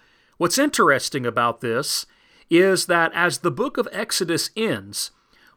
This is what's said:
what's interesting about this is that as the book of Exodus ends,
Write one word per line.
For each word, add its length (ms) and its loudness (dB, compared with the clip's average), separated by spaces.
what's 200 0
interesting 680 2
about 340 0
this 460 -4
is 360 4
that 280 2
as 260 0
the 120 -2
book 260 -4
of 140 -2
Exodus 640 -4
ends, 560 -4